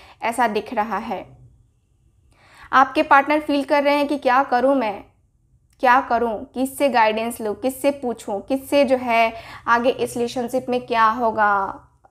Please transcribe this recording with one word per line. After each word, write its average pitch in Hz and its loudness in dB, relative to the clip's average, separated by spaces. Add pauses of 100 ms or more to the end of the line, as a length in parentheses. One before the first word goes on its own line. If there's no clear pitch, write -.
(220)
ऐसा 233 0
दिख 208 -6
रहा 214 -4
है। 220 -8 (1500)
आपके 269 4
पार्टनर 294 4
फील 285 -2
कर 285 2
रहे 285 2
हैं 285 0
कि 294 -2
क्या 262 2
करूँ 262 2
मैं, 214 -4 (760)
क्या 247 4
करूँ, 233 -2
किससे 262 -2
गाइडेंस 226 0
लूँ, 208 -4
किससे 262 -2
पूछूँ, 233 -6
किससे 269 0
जो 254 2
है 226 0 (340)
आगे 240 2
इस 240 -4
रिलेशनशिप 240 -4
में 247 -4
क्या 226 2
होगा, 214 0 (240)